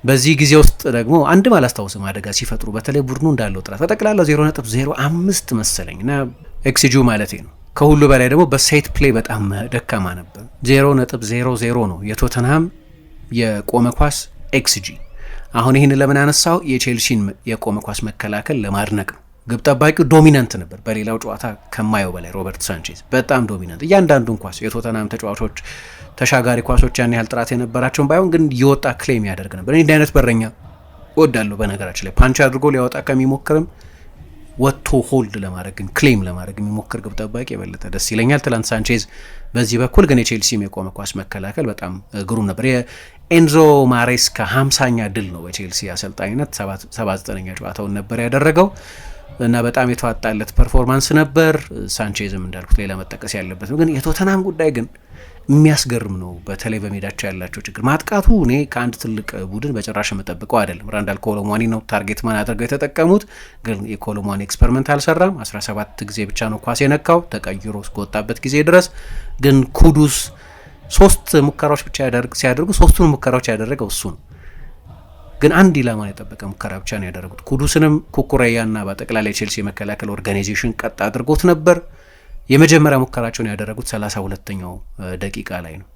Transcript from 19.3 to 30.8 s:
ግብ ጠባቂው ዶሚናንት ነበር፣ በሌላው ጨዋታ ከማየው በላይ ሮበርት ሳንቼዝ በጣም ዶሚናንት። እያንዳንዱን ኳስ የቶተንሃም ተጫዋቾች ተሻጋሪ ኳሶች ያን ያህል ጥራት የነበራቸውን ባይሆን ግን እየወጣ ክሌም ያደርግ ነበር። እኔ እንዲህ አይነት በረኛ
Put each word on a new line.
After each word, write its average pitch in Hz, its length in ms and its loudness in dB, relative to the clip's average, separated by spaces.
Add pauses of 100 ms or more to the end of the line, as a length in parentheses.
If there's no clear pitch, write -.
ግብ 117 160 -4
ጠባቂው 151 420 4
ዶሚናንት 147 520 8
ነበር፣ 90 240 -12
በሌላው 110 380 -6
ጨዋታ 107 260 -10 (260)
ከማየው 107 420 0
በላይ 85 200 -12
ሮበርት 95 300 -8
ሳንቼዝ 85 360 -8 (120)
በጣም 127 360 2
ዶሚናንት። 90 360 -10
እያንዳንዱን 151 560 2
ኳስ 90 200 -12
የቶተንሃም 110 500 -6
ተጫዋቾች 107 480 -6 (580)
ተሻጋሪ 123 480 2
ኳሶች 127 340 4
ያን 120 160 0
ያህል 113 160 -2
ጥራት 117 220 -4
የነበራቸውን 127 580 -2
ባይሆን 175 220 2
ግን 160 160 4
እየወጣ 135 480 2
ክሌም 117 300 -2
ያደርግ 95 300 -8
ነበር። 92 180 -6
እኔ 160 80 6
እንዲህ 156 140 6
አይነት 151 180 0
በረኛ 117 300 4 (680)